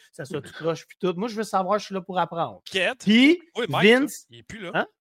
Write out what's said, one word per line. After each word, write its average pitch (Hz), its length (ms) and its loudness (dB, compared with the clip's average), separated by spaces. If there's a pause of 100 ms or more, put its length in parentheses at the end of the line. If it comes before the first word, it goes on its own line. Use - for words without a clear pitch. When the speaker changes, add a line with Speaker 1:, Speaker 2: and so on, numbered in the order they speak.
(120)
Speaker 1:
ça 156 120 -14
soit 139 180 -10
tout - 100 -20
croche 156 340 -6
puis - 140 -20
tout. 185 160 -2
Moi, 214 120 -6
je 214 80 -10
veux 220 80 -4
savoir, 190 360 -2
je - 60 -12
suis 196 80 -10
là 190 80 -8
pour 180 180 -8
apprendre. 151 440 -6
Speaker 2:
Piette. 190 400 -4
Speaker 1:
Puis, 269 360 6 (160)
Speaker 2:
Oui, 220 120 -4
Mike, 175 220 4
là, 247 100 6
Speaker 1:
Vince - 300 -6
Speaker 2:
il 117 100 -20
est - 20 -20
plus - 180 -18
là. - 140 -12
Speaker 1:
Hein ? 202 120 -2 (140)